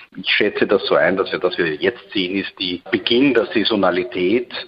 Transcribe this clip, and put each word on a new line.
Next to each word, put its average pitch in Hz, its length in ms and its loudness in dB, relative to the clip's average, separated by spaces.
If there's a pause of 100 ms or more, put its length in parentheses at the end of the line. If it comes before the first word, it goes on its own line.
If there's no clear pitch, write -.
(180)
Ich - 120 -8
schätze 104 380 2
das 98 180 2
so - 100 2
ein, 82 200 4
dass 95 160 -2
wir, 82 80 -4
dass 90 180 -2
wir 82 180 0
jetzt 90 360 -4
sehen, 92 240 -2
ist 95 240 -4
die 90 220 -6 (100)
Beginn 123 420 2
der 110 120 4
Saisonalität, 95 1080 0 (140)